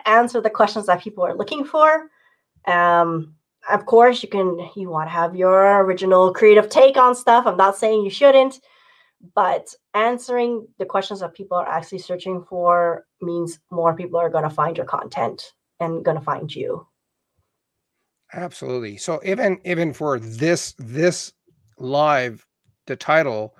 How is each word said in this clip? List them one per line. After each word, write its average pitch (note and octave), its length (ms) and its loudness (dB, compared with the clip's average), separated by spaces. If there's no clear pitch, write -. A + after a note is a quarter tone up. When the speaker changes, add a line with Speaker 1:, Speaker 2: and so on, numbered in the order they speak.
Speaker 1:
answer A#3+ 320 4
the G#3+ 100 0
questions G#3+ 360 0
that F3+ 140 2
people G3+ 240 -6
are - 120 -4
looking C#4+ 280 -6
for. D#4 460 2
Um, E3+ 680 0
of G#3 160 -2
course, A#3+ 380 4
you - 40 -12
can, F3+ 460 -4
you F#3+ 160 -12
wanna D#3 200 -6
have E3+ 260 -4
your F#3+ 480 4
original F#3 500 2
creative G#3+ 340 6
take C4+ 280 6
on B3+ 180 6
stuff. A#3+ 320 2
I'm F3+ 100 -2
not G3 200 2
saying A3 260 0
you G3 80 -4
shouldn't, C4+ 480 4
but - 360 -2
answering A#3+ 720 -4
the F#3+ 60 -6
questions G3 360 -6
that E3 140 -10
people F#3+ 220 -8
are - 120 -4
actually E3 320 -8
searching F3+ 420 -10
for F3 640 0
means E3+ 400 -8
more E3 240 0
people F3 240 -6
are E3 120 -2
gonna D#3 200 -2
find D#3+ 260 -4
your D3+ 100 -8
content - 680 -8
and E3 260 -6
gonna D#3 160 -2
find D3+ 320 -8
you. - 320 -10
Speaker 2:
Absolutely. B2+ 640 -10
So D#3+ 260 -8
even, G3 400 -2
even E3 280 -4
for C#3+ 260 -4
this, A2+ 600 -4
this D3 540 -4
live, C3 680 -2
the C3 100 -8
title, C#3+ 640 -2